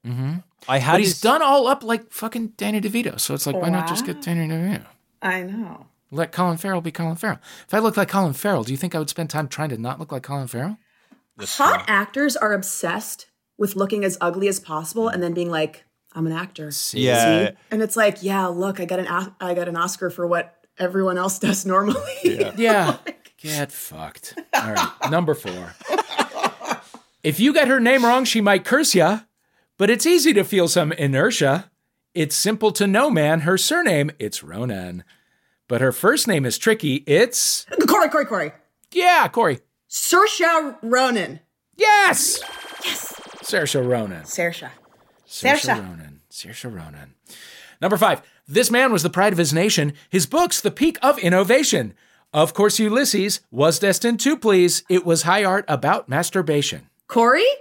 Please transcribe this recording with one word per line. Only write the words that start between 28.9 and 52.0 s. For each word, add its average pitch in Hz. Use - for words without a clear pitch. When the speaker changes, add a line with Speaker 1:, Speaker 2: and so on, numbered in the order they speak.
Speaker 1:
ya, 190
but 196
it's 233
easy 320
to 202
feel 180
some 160
inertia. 147
It's 156
simple 214
to 202
know, 220
man. 160
Her 180
surname, 180
it's 107
Ronan. 90
But 120
her 131
first 240
name 160
is 113
tricky. 160
It's" -
Speaker 3:
Corey, 349
Corey, 302
Corey. 170
Speaker 1:
Yeah, 349
Corey. 185
Speaker 3:
Saoirse 339
Ronan. 226
Speaker 1:
Yes. 403
Speaker 3:
Yes. -
Speaker 1:
Saoirse 147
Ronan. 104
Speaker 3:
Saoirse. 170
Speaker 1:
Saoirse -
Speaker 3:
Saoirse. -
Speaker 1:
Ronan. 76
Saoirse 117
Ronan. 73
Number 196
five. 175
"This 208
man 254
was 175
the 170
pride 196
of 170
his 151
nation. 160
His 180
books, 349
the 254
peak 320
of 285
innovation. 185